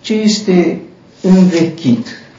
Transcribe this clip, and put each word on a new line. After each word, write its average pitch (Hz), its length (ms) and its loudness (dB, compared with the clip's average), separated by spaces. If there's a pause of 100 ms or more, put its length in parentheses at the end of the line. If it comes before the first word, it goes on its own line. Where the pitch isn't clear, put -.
Ce - 140 -6
este 208 640 0 (420)
învechit? 170 840 2 (320)